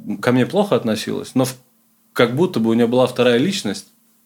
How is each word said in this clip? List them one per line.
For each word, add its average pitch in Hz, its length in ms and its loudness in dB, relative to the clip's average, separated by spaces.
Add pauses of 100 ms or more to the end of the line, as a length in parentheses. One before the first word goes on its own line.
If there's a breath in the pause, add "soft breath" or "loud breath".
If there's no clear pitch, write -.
(220)
ко 123 100 2
мне 123 140 4
плохо 180 300 0
относилась, 107 600 -4
но 131 100 2
в-, 127 100 -8 (580)
как 123 220 2
будто 170 240 0
бы 113 100 2
у 113 40 2
нее 117 140 2
была 123 200 2
вторая 120 300 2
личность, 139 500 -4 (380)